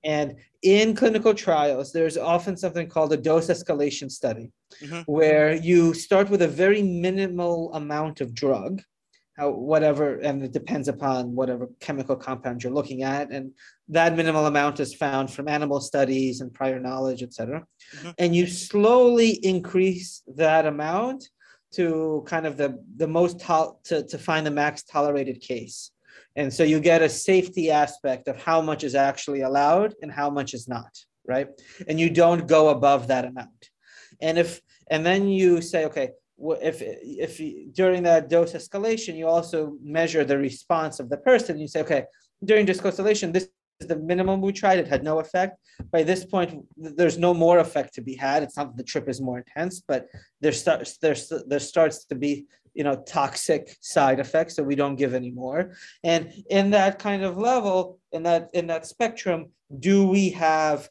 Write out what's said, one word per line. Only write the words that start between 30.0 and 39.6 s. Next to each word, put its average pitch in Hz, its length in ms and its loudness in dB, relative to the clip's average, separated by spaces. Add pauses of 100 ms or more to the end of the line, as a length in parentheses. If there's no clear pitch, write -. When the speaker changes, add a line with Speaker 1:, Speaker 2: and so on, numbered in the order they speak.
Speaker 1:
and 147 100 -12
how 143 160 -4
much 143 240 -4
is 117 160 -14
not, 117 240 -10 (340)
right? 135 220 -2 (400)
And 160 100 -2
you 165 120 4
don't 170 360 4
go 156 220 8
above 139 400 4
that 127 160 0
amount. 127 460 -16 (500)
And 160 180 0
if, 165 220 -2 (300)
and 160 160 0
then 196 220 2
you 180 340 4
say, 165 240 -2
"Okay, 139 240 -4 (260)
wha-, 156 220 -4 (120)
if, - 120 -8
if 117 580 -10
you, 147 320 -12
during 185 320 2
that 165 240 6
dose 170 240 2
escalation, 202 640 -6
you 160 120 -4
also 165 480 -2 (220)